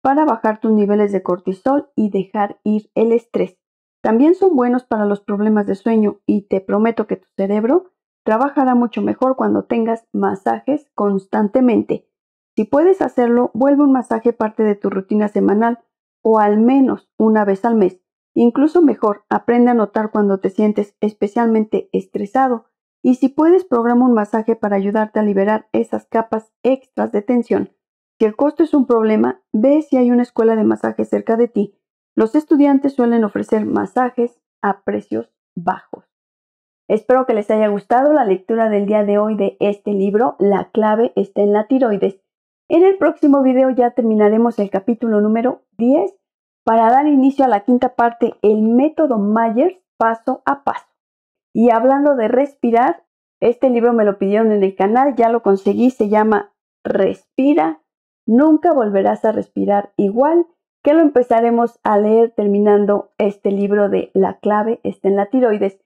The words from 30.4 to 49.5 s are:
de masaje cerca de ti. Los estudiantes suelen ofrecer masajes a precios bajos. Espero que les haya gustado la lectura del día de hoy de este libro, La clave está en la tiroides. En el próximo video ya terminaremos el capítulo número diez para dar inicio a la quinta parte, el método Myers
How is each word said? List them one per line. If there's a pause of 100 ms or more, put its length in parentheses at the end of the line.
de
masaje
cerca
de
ti. (380)
Los
estudiantes
suelen
ofrecer
masajes (220)
a
precios (240)
bajos. (840)
Espero
que
les
haya
gustado
la
lectura
del
día
de
hoy
de
este
libro,
La
clave
está
en
la
tiroides. (480)
En
el
próximo
video
ya
terminaremos
el
capítulo
número (140)
diez (500)
para
dar
inicio
a
la
quinta
parte,
el
método
Myers (180)